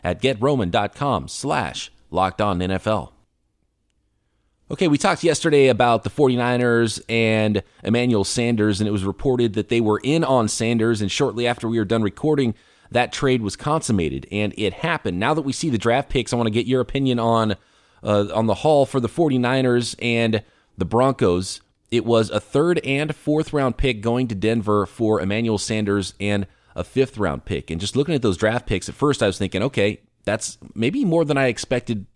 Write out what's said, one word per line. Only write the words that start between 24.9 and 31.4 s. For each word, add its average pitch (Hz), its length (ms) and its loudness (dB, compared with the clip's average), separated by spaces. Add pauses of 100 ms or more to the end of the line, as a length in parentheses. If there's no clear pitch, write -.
Emmanuel 107 380 0
Sanders 101 600 -2
and 101 280 -2 (280)
a - 100 -6
fifth - 340 -2
round 85 260 -2
pick. - 260 -6
And 82 100 -6
just 101 160 -6
looking 151 180 0
at 131 80 -2
those 98 160 0
draft 110 280 0
picks, 98 220 -4
at - 60 -12
first 143 280 0
I 113 40 4
was 95 120 0
thinking, 95 240 -4
"Okay, 107 380 -2 (240)
that's - 320 -4 (180)
maybe 185 300 -2
more 165 200 2
than 147 120 0
I 135 120 2